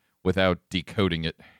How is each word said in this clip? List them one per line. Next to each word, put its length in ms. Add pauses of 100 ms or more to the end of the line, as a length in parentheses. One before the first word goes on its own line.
(240)
without 340 (140)
decoding 540
it. 140 (200)